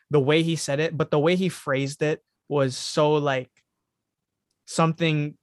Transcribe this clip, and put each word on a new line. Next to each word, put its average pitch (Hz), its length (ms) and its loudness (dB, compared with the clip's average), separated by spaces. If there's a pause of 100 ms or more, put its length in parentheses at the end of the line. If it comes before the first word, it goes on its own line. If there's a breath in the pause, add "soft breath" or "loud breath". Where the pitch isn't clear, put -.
the 147 100 4
way 147 240 4
he 165 140 0
said 143 240 -4
it, 165 160 -4
but 151 120 -2
the 151 100 2
way 170 180 2
he 185 100 0
phrased 139 540 -4
it 151 180 -2 (300)
was 135 260 0
so, 151 380 0
like, 139 360 -2 (1160)
something 160 760 -2